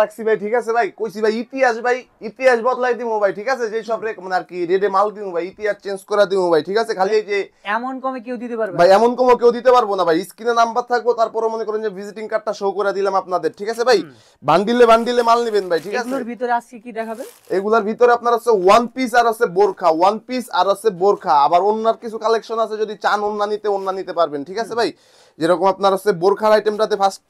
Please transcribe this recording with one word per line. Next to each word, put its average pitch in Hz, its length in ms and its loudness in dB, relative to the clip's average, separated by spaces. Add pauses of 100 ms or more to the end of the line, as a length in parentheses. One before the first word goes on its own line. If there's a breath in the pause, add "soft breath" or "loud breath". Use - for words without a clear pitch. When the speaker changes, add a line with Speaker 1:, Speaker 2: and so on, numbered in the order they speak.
Speaker 1:
রাখছি 214 260 -4
ভাই, 214 160 2
ঠিক 208 160 -4
আছে 220 180 -4
ভাই? 220 100 2 (120)
কইছি 208 240 -8
ভাই, 220 100 2 (100)
ইতিহাস 247 320 0 (100)
ভাই, 247 120 0 (320)
ইতিহাস 254 280 2 (100)
বদলাই 247 320 0
দিমু 233 240 -4
ভাই, 196 140 2
ঠিক 208 160 -10
আছে? 240 180 -4
যেই 220 180 -6
সব 220 160 -4
রে-, 214 200 -8
মানে 185 140 -4
আর 165 100 -6
কি 180 80 -12 (140)
রেডে 196 240 2
মাল 208 200 2
দিমু 202 200 -10
ভাই, 170 160 -4
ইতিহাস 208 340 -6
চেঞ্জ 196 140 -8 (100)
করে 208 220 2
দিমু 185 220 2
ভাই, 151 140 0
ঠিক 196 140 -2
আছে? 220 180 -4
খালি 196 200 0
এই 190 120 -2
যে 202 60 -2 (380)
Speaker 2:
এমন 254 180 -8 (100)
কমে 262 240 -8
কেউ 247 160 -8
দিতে 240 160 -10
পারবে 202 160 -4
না। 170 40 0
Speaker 1:
ভাই, 175 180 6
এমন 233 220 4
কমে 247 220 4
কেউ 240 160 6
দিতে 240 180 2
পারবো 220 240 2
না 180 100 0
ভাই। 160 80 4 (120)
স্ক্রিনে 233 320 -4
নাম্বার 233 300 0
থাকবো, 240 280 2
তারপরে 226 340 0
মনে 226 140 -6
করেন 214 180 -4
যে 208 120 -6
ভিজিটিং 208 340 -12
কার্ডটা 220 280 -4
শো 196 80 -2 (100)
করে 202 200 0
দিলাম 196 240 0
আপনাদের, 165 380 -2
ঠিক 202 140 -8
আছে 226 160 -4
ভাই? 214 120 4
Speaker 2:
হুম। 147 120 -14 (360 soft breath)
Speaker 1:
বান্ডিলে 220 420 4
বান্ডিলে 240 380 4
মাল 233 180 4
নিবেন 202 240 0
ভাই, 165 140 2
ঠিক 208 140 -8
আছে? 240 100 -6
Speaker 2:
এগুলোর 262 220 -6
ভিতরে 240 280 -6
আজকে 240 240 -16
কি 247 160 -14
দেখাবেন? 226 280 -10 (300)
Speaker 1:
এগুলার 214 320 2
ভিতরে 240 280 4
আপনার 233 180 0
হচ্ছে 233 160 0 (120)
ওয়ান 214 200 6 (120)
পিস 254 240 -4
আর 233 100 4
হচ্ছে 226 180 0 (100)
বোরখা, 190 320 2 (100)
ওয়ান 196 160 4 (120)
পিস 247 180 -6 (140)
আর 185 120 2
হচ্ছে 196 180 -2 (120)
বোরখা। 190 320 2 (120)
আবার 175 240 4
ওন্নার 220 340 0
কিছু 226 220 -10
কালেকশন 226 400 -2
আছে, 214 180 -6
যদি 208 100 -4 (100)
চান 202 240 0
ওন্না 208 260 -4
নিতে, 208 220 -6
ওন্না 190 240 -4
নিতে 180 200 -10
পারবেন, 147 300 -2
ঠিক 190 140 -8
আছে 190 120 -12
Speaker 2:
হুম। 233 60 -2
Speaker 1:
ভাই? 175 100 -2 (500 soft breath)
যেরকম 170 320 2
আপনার 190 220 0
হচ্ছে 208 160 0 (100)
বোরখার 208 340 2
আইটেমটাতে 214 460 0
ফার্স্ট 196 280 -2